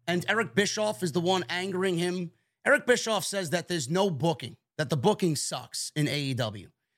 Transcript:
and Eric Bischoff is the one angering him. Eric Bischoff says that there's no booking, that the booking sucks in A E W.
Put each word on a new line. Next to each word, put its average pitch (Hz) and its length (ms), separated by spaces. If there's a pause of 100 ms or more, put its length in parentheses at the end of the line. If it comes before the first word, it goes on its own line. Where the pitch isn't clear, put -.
and 170 220
Eric 214 260
Bischoff 214 480
is 170 100
the 175 80
one 180 280
angering 185 480
him. 175 340 (360)
Eric 277 200
Bischoff 220 380
says 190 260
that 165 180
there's 156 200
no 185 220
booking, 147 460 (220)
that - 120
the 165 60
booking 175 380
sucks - 640
in 147 120
A 143 120
E 135 140
W. 107 340 (300)